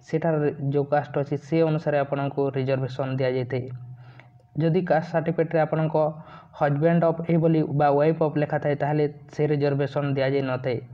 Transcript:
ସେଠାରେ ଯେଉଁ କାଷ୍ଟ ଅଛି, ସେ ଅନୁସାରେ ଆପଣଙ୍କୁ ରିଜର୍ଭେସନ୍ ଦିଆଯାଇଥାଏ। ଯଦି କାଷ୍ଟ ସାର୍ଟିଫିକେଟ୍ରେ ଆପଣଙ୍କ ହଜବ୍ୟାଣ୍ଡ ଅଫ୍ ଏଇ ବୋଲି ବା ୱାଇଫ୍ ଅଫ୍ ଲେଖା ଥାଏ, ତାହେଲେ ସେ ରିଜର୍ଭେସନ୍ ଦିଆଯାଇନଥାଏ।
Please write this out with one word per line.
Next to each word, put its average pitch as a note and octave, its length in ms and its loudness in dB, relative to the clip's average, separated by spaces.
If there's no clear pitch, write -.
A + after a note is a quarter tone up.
ସେଠାରେ D#3 480 0
ଯେଉଁ C#3+ 140 0
କାଷ୍ଟ C#3+ 340 -2
ଅଛି, C#3+ 180 -4
ସେ D#3+ 260 -4
ଅନୁସାରେ D#3 360 0
ଆପଣଙ୍କୁ C#3 520 -2
ରିଜର୍ଭେସନ୍ C3 640 -2
ଦିଆଯାଇଥାଏ। B2+ 500 -2
ଯଦି E3 260 2
କାଷ୍ଟ D#3+ 280 0
ସାର୍ଟିଫିକେଟ୍ରେ D#3+ 500 0
ଆପଣଙ୍କ D#3 360 0
ହଜବ୍ୟାଣ୍ଡ D#3 520 2
ଅଫ୍ E3 240 2
ଏଇ E3+ 80 4
ବୋଲି D#3+ 240 4
ବା D3 180 4
ୱାଇଫ୍ D#3 320 4
ଅଫ୍ D3+ 160 0
ଲେଖା D3 200 0
ଥାଏ, D3 160 -2
ତାହେଲେ D3 300 0
ସେ D3+ 140 -2
ରିଜର୍ଭେସନ୍ C#3+ 680 0
ଦିଆଯାଇନଥାଏ। C3 640 -2